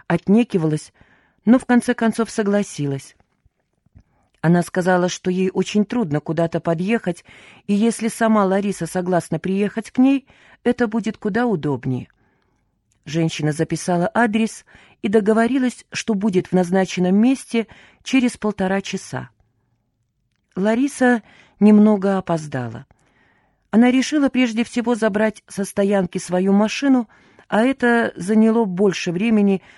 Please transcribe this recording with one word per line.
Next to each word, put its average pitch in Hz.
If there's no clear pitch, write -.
отнекивалась, 170
но 240
в -
конце 247
концов 226
согласилась. 196
Она 170
сказала, 180
что -
ей 185
очень 196
трудно 156
куда-то 165
подъехать, 175
и 202
если 214
сама 220
Лариса 190
согласна 175
приехать 196
к -
ней, 262
это 240
будет 220
куда 220
удобнее. 139
Женщина 156
записала 170
адрес 220
и -
договорилась, 226
что -
будет 190
в -
назначенном 180
месте 233
через 247
полтора 196
часа. 127
Лариса 233
немного 208
опоздала. 139
Она 247
решила 269
прежде 240
всего 240
забрать 214
со -
стоянки 196
свою 180
машину, 226
а 208
это 240
заняло 220
больше 185
времени, 202